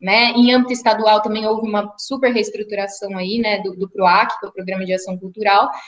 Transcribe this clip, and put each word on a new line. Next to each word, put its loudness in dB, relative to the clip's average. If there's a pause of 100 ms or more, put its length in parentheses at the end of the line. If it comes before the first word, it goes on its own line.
né? 2
Em 6
âmbito 4
estadual 4
também -4
houve -2
uma -4
super -2
reestruturação -6
aí, -4
né, -2
do, -8
do -6
proac, 2
que -10
é -10
o -18
Programa -8
de -6
Ação -6
Cultural. 0 (180)